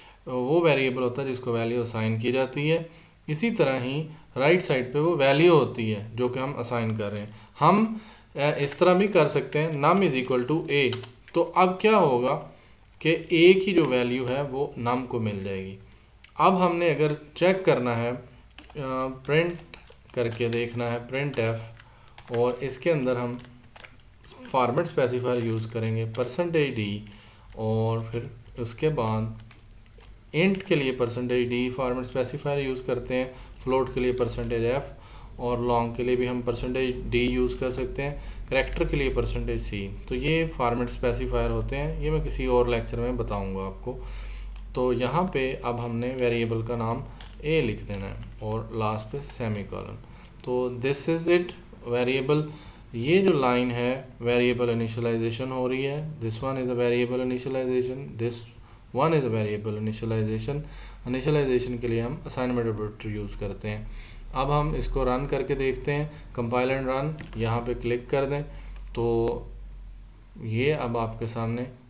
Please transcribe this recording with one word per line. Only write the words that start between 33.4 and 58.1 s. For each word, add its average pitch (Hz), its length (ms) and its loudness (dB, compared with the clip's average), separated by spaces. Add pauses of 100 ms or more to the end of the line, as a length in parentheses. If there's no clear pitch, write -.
float 131 300 2
के 131 60 -2
लिए 123 120 2
percentage 117 520 0
f, 135 280 0 (480)
और 120 200 -2
long 117 360 2
के 123 60 -2
लिए 127 140 2
भी 123 100 2
हम 123 160 -2
percentage 127 680 -2
d 120 120 4
use 123 360 0
कर 131 120 -2
सकते 127 320 -4
हैं, - 480 -8
character 135 380 2
के 156 80 -2
लिए 135 180 0
percentage 117 480 -2
सी। 98 240 -6 (220)
तो 135 60 -4
ये 156 300 0 (120)
format 120 320 0
specifier 120 600 0
होते 113 260 -2
हैं, 151 260 -4
ये 151 80 0
मैं 156 140 2
किसी 139 220 -2
और 123 220 4
lecture 117 320 0
में 123 160 -2
बताऊंगा 98 500 -4
आपको। 123 320 -8 (760)
तो 127 180 2
यहाँ 123 400 0
पे 131 200 0 (120)
अब 120 160 -2
हमने 120 360 -4
variable 117 460 0
का 117 140 -4
नाम 113 260 -2 (420)
ए 160 180 2
लिख 107 260 -2
देना 98 180 -6
है 101 100 -8 (260)
और 110 320 -4
last 107 380 -2
पे 143 100 -6
semicolon। 104 760 -6 (460)
तो 127 100 -4 (260)
this 135 280 -2
is 165 200 0
it 175 240 4 (360)
variable, 131 600 2 (460)
ये 139 280 4
जो 190 100 6
line 123 380 4
है 123 380 -2 (140)
variable 120 480 4
initialization 117 800 -2
हो 127 180 -2
रही 131 160 -2
है, 147 360 -4
this 110 220 -4
one 135 140 -2
is 127 140 -2
a 120 80 -2
variable 123 480 2
initialization, 127 840 -2 (100)